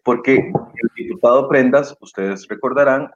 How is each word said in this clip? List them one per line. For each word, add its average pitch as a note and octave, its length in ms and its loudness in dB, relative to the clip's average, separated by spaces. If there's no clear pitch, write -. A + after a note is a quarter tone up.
Porque B2 300 2
el - 600 -4
diputado C3 540 0
Prendas, C#3 500 2
ustedes G2 480 -8
recordarán, C3+ 680 -2